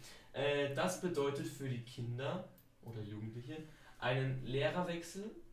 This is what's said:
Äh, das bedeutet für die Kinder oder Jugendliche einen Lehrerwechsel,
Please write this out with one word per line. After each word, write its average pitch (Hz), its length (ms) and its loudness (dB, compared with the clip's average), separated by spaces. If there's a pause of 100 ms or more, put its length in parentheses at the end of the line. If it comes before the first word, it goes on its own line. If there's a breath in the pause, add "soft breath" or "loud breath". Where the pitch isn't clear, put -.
(340 loud breath)
Äh, 143 400 4
das 180 260 2
bedeutet 139 460 2
für 135 220 -4
die 120 140 0
Kinder 131 680 -2 (340)
oder 110 200 -6
Jugendliche 113 540 -6 (420 loud breath)
einen 131 480 2
Lehrerwechsel, 170 760 2 (280)